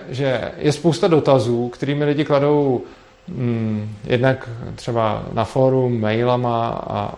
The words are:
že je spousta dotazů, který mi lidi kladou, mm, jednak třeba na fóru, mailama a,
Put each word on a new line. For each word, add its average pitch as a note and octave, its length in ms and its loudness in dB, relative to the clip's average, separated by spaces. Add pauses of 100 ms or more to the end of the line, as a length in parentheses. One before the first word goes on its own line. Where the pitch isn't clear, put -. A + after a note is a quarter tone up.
že B2+ 480 -2
je D3 140 2
spousta E3 360 2
dotazů, B2 640 4
který C#3+ 260 -4
mi D3 100 0
lidi D3 200 0
kladou, C#3+ 560 2 (460)
mm, A2 760 -4
jednak B2+ 460 0 (260)
třeba A2 480 -2 (100)
na A2+ 100 0
fóru, C3 460 2
mailama A#2 800 0
a, - 500 -6